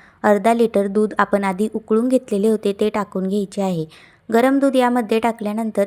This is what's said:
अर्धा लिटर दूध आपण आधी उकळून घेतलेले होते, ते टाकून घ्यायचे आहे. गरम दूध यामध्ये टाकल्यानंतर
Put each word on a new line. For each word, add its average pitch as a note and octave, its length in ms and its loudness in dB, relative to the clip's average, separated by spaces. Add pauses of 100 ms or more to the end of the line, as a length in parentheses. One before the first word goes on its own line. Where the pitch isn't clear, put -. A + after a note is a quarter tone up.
(220)
अर्धा G#3 320 2
लिटर A3+ 320 2
दूध G#3 320 -2
आपण G3+ 260 0
आधी G3 300 -2
उकळून A3+ 340 -2
घेतलेले A#3 400 0
होते, G#3+ 320 0
ते G#3 80 2
टाकून G3 400 -4
घ्यायचे G3 340 -4
आहे. F3+ 220 -2 (480)
गरम B3+ 260 4
दूध C4+ 180 2
यामध्ये B3 440 0
टाकल्यानंतर A3 680 -4